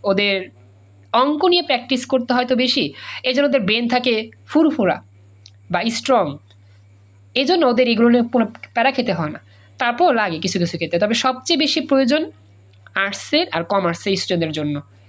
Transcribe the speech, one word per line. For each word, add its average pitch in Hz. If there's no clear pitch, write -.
ওদের 196
অঙ্ক 294
নিয়ে 349
প্র্যাকটিস 254
করতে 247
হয় 247
তো 254
বেশি, 240
এই 254
জন্য 285
ওদের 262
ব্রেন 220
থাকে 233
ফুরফুরা 247
বা 180
স্ট্রং, 190
এই 262
জন্য 339
ওদের 247
এগুলো 233
নিয়ে 240
কোনো 233
প্যারা 247
খেতে 240
হয় 160
না। -
তারপর 247
লাগে 190
কিছু 185
কিছু 170
ক্ষেত্রে, 165
তবে 208
সবচেয়ে 254
বেশি 302
প্রয়োজন 277
আর্টসের 202
আর 165
কমার্সের 185
স্টুডেন্টদের 170
জন্য। 147